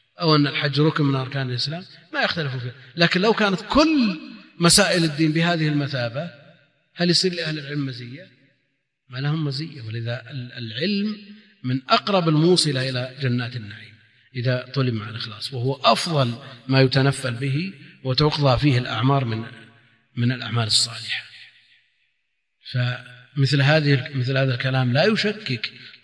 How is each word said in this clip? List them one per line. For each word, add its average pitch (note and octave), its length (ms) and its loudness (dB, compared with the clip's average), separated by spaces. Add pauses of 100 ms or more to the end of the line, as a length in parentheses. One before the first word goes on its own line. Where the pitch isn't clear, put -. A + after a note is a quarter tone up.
(220)
أو D#3+ 140 4
أن C#3+ 120 4
الحج C#3+ 320 -2
ركن D3+ 240 2
من C#3 120 2
أركان C3 340 -4
الإسلام، C#3+ 360 -6 (280)
ما C#4+ 80 -2
يختلفون D3 380 -2
فيه. A#2+ 160 -10 (200)
لكن E3+ 260 2
لو G#3+ 120 4
كانت G3+ 360 0
كل C4+ 500 4 (400)
مسائل E3+ 440 4
الدين D#3 280 0
بهذه E3 360 0
المثابة، C#3 640 -4 (640)
هل F3 140 0
يصير F3 240 2
لأهل D#3+ 260 -6
العلم C#3+ 260 -4
مزية؟ B2+ 460 -12 (760)
ما B2 80 -14
لهم D3 280 -2
مزية. C#3 360 -8
ولذا A#2 500 -8
ال-، B2 200 -10
العلم F#3 680 -4 (460)
من B2+ 260 0
أقرب G3 400 2
الموصلة D3+ 600 2
إلى B2+ 320 -6
جنات A#2+ 340 -2
النعيم G#2 380 -14 (420)
إذا B2+ 380 -2
طلب B2+ 200 0
مع G#2+ 160 -6
الإخلاص، A2 440 -12
وهو C3 200 -2
أفضل C#3 640 2 (300)
ما C3 140 6
يتنفل C3+ 520 2
به C#3 400 -4 (300)
وتقضى C3+ 560 2
فيه C3+ 180 4
الأعمار B2 480 0
من، A2+ 200 -4 (720)
من A#2+ 160 2
الأعمال A2+ 360 -2
الصالحة. - 560 -2 (1500)
فمثل B2+ 880 -2
هذه، C#3+ 540 4
مثل C3 220 -2
هذا C3+ 160 2
الكلام B2+ 400 0
لا D3+ 120 4
يشكك G#3 680 -2 (320)